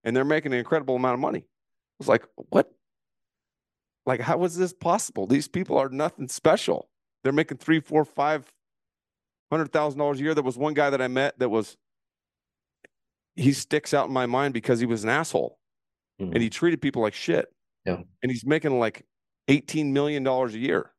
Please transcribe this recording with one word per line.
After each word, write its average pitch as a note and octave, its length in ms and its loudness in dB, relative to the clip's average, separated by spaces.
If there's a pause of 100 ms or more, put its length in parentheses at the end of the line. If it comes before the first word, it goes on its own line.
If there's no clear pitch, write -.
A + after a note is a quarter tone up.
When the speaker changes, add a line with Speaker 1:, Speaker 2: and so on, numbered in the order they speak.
Speaker 1:
And A2+ 100 -2
they're C3 100 2
making D3+ 280 0
an B2 80 0
incredible C3+ 340 0
amount B2+ 200 0
of B2+ 60 -4
money. - 200 -4
I - 40 -18 (540)
was - 80 -10
like, A2+ 180 4 (120)
"What? - 360 0 (1300)
Like, B2+ 140 0
how D#3 240 0
is E3+ 120 -2
this F3+ 160 0
possible? F3 540 -2
These C#3 220 2
people F3 280 -4
are C3+ 120 2
nothing C3+ 400 -4
special." - 600 0 (340)
They're C3+ 100 0
making D3 260 0
three, D#3+ 220 2
four, D3+ 240 0
five C#3+ 460 -2 (1000)
hundred D3+ 220 -2
thousand D3+ 260 0
dollars C#3+ 220 0
a - 20 -4
year. D#3 120 0
There D3 100 2
was B2+ 120 -4
one D3 180 -2
guy C#3+ 160 4
that C3+ 120 0
I B2+ 60 0
met C3 320 0
that B2+ 80 2
was, G#2+ 280 -2 (1600)
he C#3+ 180 4
sticks D3 400 -4
out C#3+ 140 2
in C3 60 -6
my B2+ 140 0
mind C3 280 0
because A#2 260 0
he B2 60 0
was A2+ 180 -4
an A2+ 60 0
asshole. A#2+ 480 -2 (640)
Speaker 2:
Mm. F#2 100 -6
Speaker 1:
And A#2+ 100 2
he A2+ 60 0
treated E3 320 0
people C3+ 220 -2
like G#2+ 120 0
shit. - 380 -2 (320)
Speaker 2:
Yeah. F2 140 -2 (240)
Speaker 1:
And B2+ 100 -2
he's A#2 140 -8
making, D3 320 0
like, A2+ 260 -2 (440)
eighteen D3 440 2
million C#3+ 300 0
dollars B2+ 320 0
a A2 40 -10
year. B2+ 400 -2